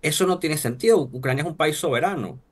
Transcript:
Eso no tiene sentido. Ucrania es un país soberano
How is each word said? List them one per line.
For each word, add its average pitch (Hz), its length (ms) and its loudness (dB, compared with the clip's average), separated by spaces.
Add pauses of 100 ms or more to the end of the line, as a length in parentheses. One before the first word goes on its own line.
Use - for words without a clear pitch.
Eso 160 240 2
no 185 120 2
tiene 156 200 -2
sentido. 170 420 2 (120)
Ucrania 131 300 -2
es 170 60 -4
un 160 80 -8
país 156 220 2
soberano 135 720 -2